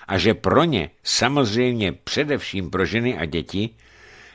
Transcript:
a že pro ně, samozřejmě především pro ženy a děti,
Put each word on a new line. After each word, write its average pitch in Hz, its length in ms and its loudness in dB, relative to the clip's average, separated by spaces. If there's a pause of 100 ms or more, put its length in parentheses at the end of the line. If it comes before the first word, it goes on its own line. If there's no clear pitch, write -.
a 95 100 0
že 98 160 4
pro 98 300 4
ně, 117 260 0 (140)
samozřejmě 120 880 0
především 98 800 -4
pro 92 160 0
ženy 113 320 -2
a 82 80 -4
děti, 85 440 -4 (640)